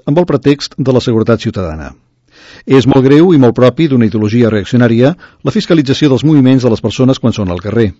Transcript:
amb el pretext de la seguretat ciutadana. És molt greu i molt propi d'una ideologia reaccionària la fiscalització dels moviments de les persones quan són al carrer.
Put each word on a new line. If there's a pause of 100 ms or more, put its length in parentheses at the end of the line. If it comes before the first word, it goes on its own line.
amb
el
pretext
de
la
seguretat
ciutadana. (720)
És
molt
greu
i
molt
propi
d'una
ideologia
reaccionària (300)
la
fiscalització
dels
moviments
de
les
persones
quan
són
al
carrer.